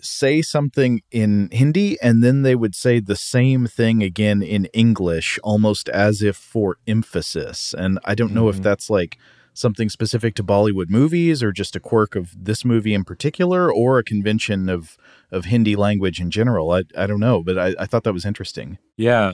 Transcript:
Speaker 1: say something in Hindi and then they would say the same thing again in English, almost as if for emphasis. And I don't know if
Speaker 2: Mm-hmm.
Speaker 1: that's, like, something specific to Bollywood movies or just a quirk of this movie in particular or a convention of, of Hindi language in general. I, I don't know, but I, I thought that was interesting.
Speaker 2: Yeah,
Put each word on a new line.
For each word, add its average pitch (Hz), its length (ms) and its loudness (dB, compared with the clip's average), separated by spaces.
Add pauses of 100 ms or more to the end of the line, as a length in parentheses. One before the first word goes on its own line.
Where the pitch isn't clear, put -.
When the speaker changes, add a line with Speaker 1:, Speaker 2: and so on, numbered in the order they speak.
Speaker 1:
say 143 400 0
something 139 720 0
in 104 420 2
Hindi 156 480 2
and 117 240 2
then 135 160 4
they 131 160 2
would 113 180 -2
say 120 240 2
the 101 160 -2
same 127 520 0
thing 113 360 2
again 101 400 0
in 98 300 -2
English, 98 720 2
almost 107 460 0
as 104 320 2
if 101 120 0
for - 520 -4
emphasis. - 920 -4
And 95 300 -2
I 104 80 0
don't 107 180 -2
know 113 160 2
if 98 80 0
Speaker 2:
Mm-hmm. 95 60 -8
Speaker 1:
that's, 101 260 0
like, 92 300 -2 (360)
something 113 340 -2
specific 110 460 -4
to 104 80 -6
Bollywood 98 460 2
movies 160 540 2
or 104 100 0
just 95 240 -8
a 92 40 -8
quirk 110 360 0
of 87 180 -8 (100)
this 107 200 -4
movie 110 300 2
in 98 100 0
particular 180 680 -2
or 123 260 2
a 110 60 0
convention 104 640 -2
of, 87 280 -6 (340)
of 90 140 -6
Hindi 107 320 2
language 101 440 0
in 87 100 -4
general. 101 420 0
I, 92 100 2 (140)
I 92 100 -2
don't 104 140 -2
know, 110 220 2
but 92 160 -2
I, 92 200 0
I 95 80 -6
thought 113 180 -2
that 110 100 0
was 87 100 -6
interesting. 95 540 -10 (180)
Speaker 2:
Yeah, 110 380 2